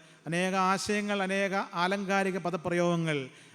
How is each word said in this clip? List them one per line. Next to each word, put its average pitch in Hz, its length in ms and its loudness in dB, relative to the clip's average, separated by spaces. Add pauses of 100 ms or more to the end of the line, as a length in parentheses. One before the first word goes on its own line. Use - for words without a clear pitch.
(260)
അനേക 180 280 0 (160)
ആശയങ്ങൾ, 208 560 0
അനേക 196 280 0 (280)
ആലങ്കാരിക 190 560 0
പദപ്രയോഗങ്ങൾ 175 800 0 (360)